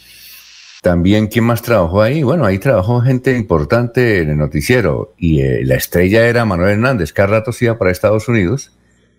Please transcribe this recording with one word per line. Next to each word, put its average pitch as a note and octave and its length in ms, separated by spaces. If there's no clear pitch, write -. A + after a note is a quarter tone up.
También, F#2+ 460
¿quién A2+ 180
más A#2+ 160
trabajó G2+ 400
ahí? C3+ 200
Bueno, A#2+ 220
ahí G2 160
trabajó A#2+ 400
gente B2+ 380
importante A2 840
en D2+ 120
el D2+ 60
noticiero. D2+ 800
Y, D#2 220
eh, B1+ 240
la C2 120
estrella G2 520
era A#2 160
Manuel F#2+ 280
Hernández. A2 420
Cada G2 140
rato A2 260
se B2 120
iba A2+ 120
para F#2 140
Estados G#2+ 360
Unidos, A2+ 460